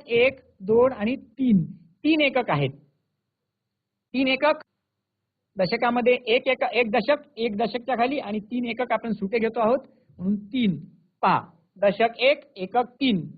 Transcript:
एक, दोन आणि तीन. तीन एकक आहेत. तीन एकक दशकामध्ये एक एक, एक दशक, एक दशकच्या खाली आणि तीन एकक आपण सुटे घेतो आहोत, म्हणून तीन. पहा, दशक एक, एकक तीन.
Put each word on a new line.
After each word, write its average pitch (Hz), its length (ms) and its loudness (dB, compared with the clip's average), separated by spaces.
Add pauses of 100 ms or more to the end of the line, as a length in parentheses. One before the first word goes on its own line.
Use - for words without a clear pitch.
एक, 240 340 0 (200)
दोन 233 320 2
आणि 226 240 -4
तीन. 233 480 0 (400)
तीन 302 160 2
एकक 254 300 0
आहेत. 143 200 0 (1400)
तीन 262 160 0
एकक 269 240 2 (1040)
दशकामध्ये 240 680 2
एक 247 220 0
एक, 262 140 0 (100)
एक 226 180 0
दशक, 247 260 2 (200)
एक 220 200 -4
दशकच्या 233 420 -4
खाली 262 200 0
आणि 208 220 -6
तीन 240 240 -6
एकक 233 280 -4
आपण 226 200 -2
सुटे 202 260 -4
घेतो 226 220 -2
आहोत, 233 180 2 (400)
म्हणून 196 180 -2
तीन. 202 480 -2 (380)
पहा, 170 180 2 (360)
दशक 202 420 0
एक, 277 200 4 (180)
एकक 220 360 -2
तीन. 214 460 -2